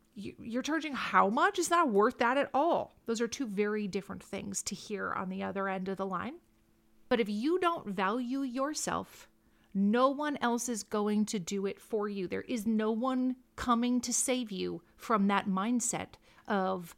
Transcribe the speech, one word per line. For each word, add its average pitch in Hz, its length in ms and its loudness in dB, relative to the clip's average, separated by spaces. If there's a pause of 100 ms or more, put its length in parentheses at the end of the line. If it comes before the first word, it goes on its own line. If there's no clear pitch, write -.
(140)
"You, 202 240 -12
you're 240 240 -6
charging 302 320 -4
how 190 340 2
much? 330 300 2
It's 339 120 0
not 339 200 4
worth 214 280 4
that 247 200 2
at 277 160 0
all." 262 400 2 (120)
Those 226 140 -2
are 233 80 0
two 254 180 -6
very 208 420 -2
different 185 340 -8
things 202 420 -8
to - 100 -6
hear 190 380 -6
on 190 180 -4
the 190 120 -6
other 196 260 -2
end 190 200 -4
of 190 80 -2
the 196 100 -4
line. 190 300 -6 (760)
But 247 80 4
if 233 100 2
you 240 300 2
don't 349 300 0
value 233 540 -2
yourself, 269 840 -4 (460)
no 214 360 4
one 285 260 -2
else 240 320 0
is 226 160 -4
going 214 420 2
to 214 140 -2
do 196 260 -4
it 196 140 -6
for 208 280 -2
you. 196 200 -4
There 190 140 -4
is 226 260 -4
no 220 240 2
one 254 420 0 (220)
coming 247 460 2
to 247 120 -4
save 247 380 -2
you 180 300 -6 (120)
from 202 320 2
that 196 220 2
mindset 190 640 2 (360)
of, 190 520 0